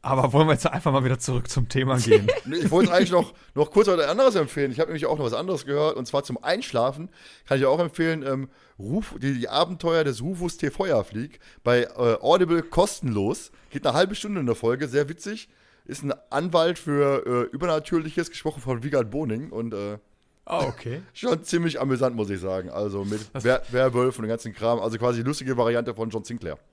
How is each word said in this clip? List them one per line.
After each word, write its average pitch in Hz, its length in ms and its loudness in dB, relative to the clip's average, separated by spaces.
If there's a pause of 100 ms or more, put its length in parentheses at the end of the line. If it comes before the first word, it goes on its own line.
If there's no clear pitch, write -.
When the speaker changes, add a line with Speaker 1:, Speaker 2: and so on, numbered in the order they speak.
Speaker 1:
Aber 135 320 2
wollen 151 140 8
wir 156 60 6
jetzt 135 140 2
einfach 165 260 0
mal 131 120 2
wieder 127 140 0
zurück 123 320 -2
zum 120 180 0
Thema 131 300 2
gehen? 117 380 6
Speaker 2:
<laughs> 480 80 -10
Nee, - 140 -4
ich 226 120 2
wollte 180 220 4
eigentlich 180 180 4
noch, - 240 2 (220)
noch 147 160 0
kurz 208 160 6
was 180 120 4
anderes 208 360 4
empfehlen. 143 340 0
Ich 113 80 -8
hab 160 80 2
nämlich 156 200 -4
auch 147 120 0
noch 147 60 -2
was 117 100 -2
anderes 151 320 -4
gehört. 147 300 0
Und 123 100 -6
zwar 139 160 -2
zum 123 200 -8
Einschlafen 143 680 -2 (380)
kann 139 120 2
ich 135 80 4
auch 143 140 4
empfehlen, 165 440 0
ähm, 135 240 -4 (300)
Ruf-, 143 400 -4
die, 135 220 0
die 120 80 -4
Abenteuer 165 560 0
des 123 180 -4
Rufus 175 340 -6
T. 147 140 -2
Feuerflieg 131 720 -2 (240)
bei, 123 180 4
äh, 117 380 2
Audible 170 420 4
kostenlos. 131 880 0 (200)
Geht 139 160 -10
eine 127 100 2
halbe 190 180 2
Stunde 202 260 -6
in 135 60 -2
der 117 80 2
Folge, 127 340 -2
sehr 139 200 0
witzig. 202 400 -12 (360)
Ist - 200 -12
ein 139 100 -2 (160)
Anwalt 165 480 2
für, 143 480 0
äh, 123 280 0
Übernatürliches, 160 760 -2
gesprochen - 320 -8
von 120 220 -4
Wiegald 120 260 0
Boning. 131 400 -4
Und, 113 240 -6
äh, 101 240 -6 (460)
Speaker 1:
Ah, - 200 -4
okay. 131 440 -8
Speaker 2:
<laughs> - 40 -20
schon 165 300 -2
ziemlich 170 380 -2
amüsant, 131 340 0
muss 104 160 -2
ich 98 100 -4
sagen. 92 300 -4
Also 101 340 -4
mit 104 160 -4 (120)
Speaker 1:
Das 131 100 -8
Speaker 2:
Wer-, 123 200 2 (100)
Werwölfen 123 500 2
und 107 60 -4
dem - 20 -2
ganzen 113 240 -6
Kram. 117 240 0
Also 113 180 -2
quasi 117 260 0
die 120 40 -2
lustige 135 300 -2
Variante 120 360 2
von 110 160 -6
John 107 140 -6
Sinclair. 85 340 -10 (160)